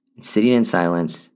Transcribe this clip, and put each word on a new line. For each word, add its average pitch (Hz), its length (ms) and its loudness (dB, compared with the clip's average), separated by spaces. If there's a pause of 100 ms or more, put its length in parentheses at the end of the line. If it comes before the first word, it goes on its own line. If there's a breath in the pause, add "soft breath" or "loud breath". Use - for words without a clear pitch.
(140)
and - 100 -12
sitting 113 280 2
in 120 100 4
silence 87 720 -2